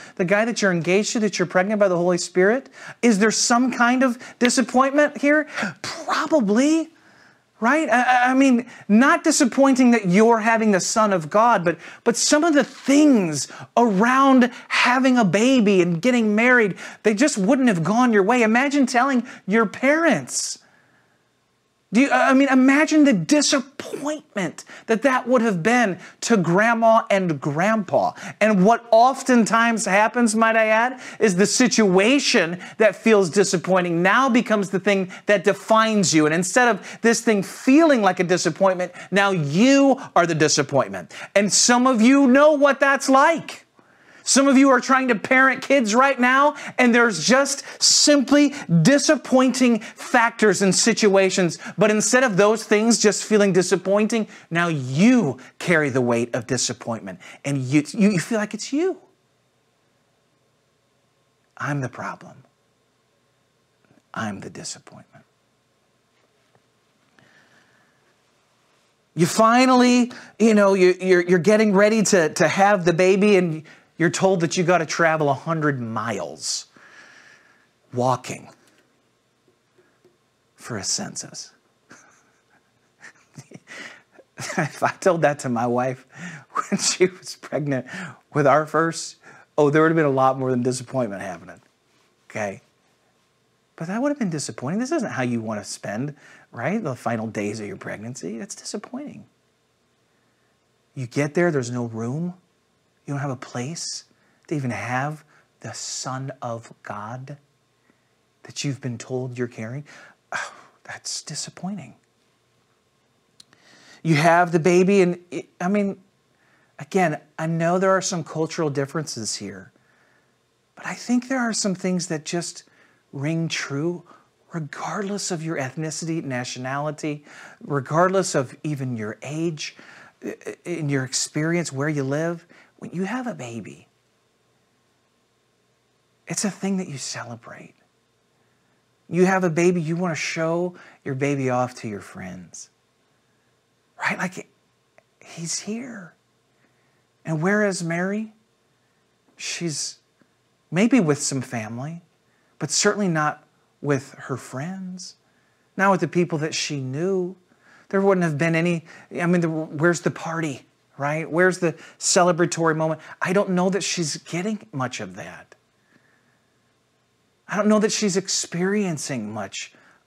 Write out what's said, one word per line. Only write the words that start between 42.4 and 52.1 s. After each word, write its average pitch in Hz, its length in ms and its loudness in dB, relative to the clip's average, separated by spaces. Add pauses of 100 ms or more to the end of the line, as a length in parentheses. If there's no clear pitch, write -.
what 277 260 2
that's 277 280 2
like. 277 560 2 (600)
Some 277 240 2
of 262 100 6
you 277 120 6
are 247 100 4
trying 262 300 0
to 233 60 2
parent 262 460 2
kids 247 320 0
right 262 240 4
now, 269 380 2 (220)
and 240 180 4
there's 226 320 2
just 269 360 2 (200)
simply 285 680 4 (280)
disappointing 254 1000 2
factors 226 840 0
and 190 120 2
situations. 190 840 2 (180)
But 208 140 4
instead 214 320 2